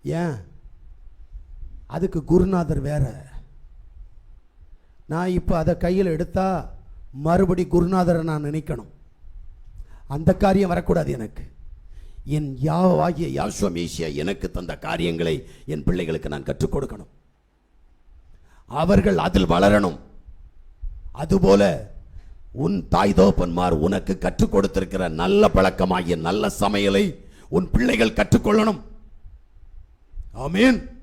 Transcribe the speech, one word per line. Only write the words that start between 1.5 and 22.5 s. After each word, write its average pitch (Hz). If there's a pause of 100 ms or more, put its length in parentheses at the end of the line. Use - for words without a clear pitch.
அதுக்கு 170
குருநாதர் 170
வேற. 139 (1800)
நான் 175
இப்ப 180
அதை 165
கையில் 185
எடுத்தா 175 (380)
மறுபடி 175
குருநாதரை 175
நான் 151
நினைக்கணும். 147 (1120)
அந்த 160
காரியம் 196
வரக்கூடாது 170
எனக்கு. - (800)
என் 143
யாவாகிய 160 (140)
யாசுவ 190
மேசியா 156
எனக்கு 92
தந்த 90
காரியங்களை 82 (160)
என் 76
பிள்ளைகளுக்கு 80
நான் 73
கற்றுக் -
கொடுக்கணும். - (1600)
அவர்கள் 160
அதில் 92
வளரணும். 95 (1120)
அதுபோல 175 (600)